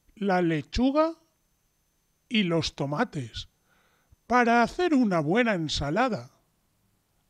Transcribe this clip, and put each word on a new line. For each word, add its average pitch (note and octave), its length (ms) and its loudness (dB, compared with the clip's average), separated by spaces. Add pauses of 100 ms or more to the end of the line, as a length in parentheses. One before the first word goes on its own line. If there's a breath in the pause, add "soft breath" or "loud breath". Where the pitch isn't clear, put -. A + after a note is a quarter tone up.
(140)
la F#3 280 0
lechuga C4 720 0 (1120)
y G#3+ 140 0
los E3 340 -2
tomates D3 720 -6 (800)
para A#3+ 360 4
hacer E4+ 300 0
una G#3 280 2
buena G#3 340 0
ensalada. D#3 760 -2 (1000)